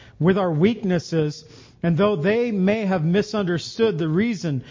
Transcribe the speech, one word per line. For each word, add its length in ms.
with 200
our 140
weaknesses. 920
And 140
though 180
they 380
may 320
have 180
misunderstood 920
the 100
reason 640